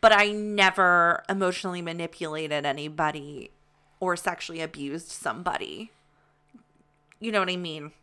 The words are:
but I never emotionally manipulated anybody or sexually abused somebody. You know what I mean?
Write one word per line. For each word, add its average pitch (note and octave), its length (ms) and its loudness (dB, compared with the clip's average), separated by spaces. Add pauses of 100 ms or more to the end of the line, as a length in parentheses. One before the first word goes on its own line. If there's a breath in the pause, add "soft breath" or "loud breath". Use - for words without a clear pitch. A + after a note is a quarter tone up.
but A3 120 8
I G#3 180 6
never F#3+ 960 4
emotionally F#3 540 -2
manipulated D#3+ 800 -6
anybody D3 880 -4 (500)
or F3+ 160 0
sexually E3+ 440 -6
abused D#3+ 480 -8
somebody. - 840 -6 (1300)
You A3 120 -6
know G#3 80 2
what F#3 100 -2
I F3+ 60 -2
mean? D#3 360 -8 (100)